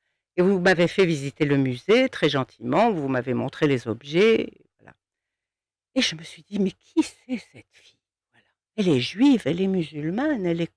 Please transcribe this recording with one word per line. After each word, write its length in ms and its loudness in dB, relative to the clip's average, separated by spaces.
et 60 2
vous 180 2
m'avez 260 2
fait 200 2
visiter 400 -2
le 100 2
musée 540 2
très 180 -2
gentiment, 640 0
vous 160 -4
m'avez 240 -4
montré 340 -4
les 220 0
objets, 640 0
voilà. 160 -20
Et 80 0
je 120 -4
me 80 -16
suis 200 -20
dit, « 180 -10
Mais 120 0
qui 300 -4
c'est 360 -6
cette 340 -20
fille ? 240 -20
Voilà. 120 -20
Elle 120 0
est 120 4
juive, 460 2
elle 160 -2
est 40 0
musulmane, 800 -2
elle 160 0
est 160 -4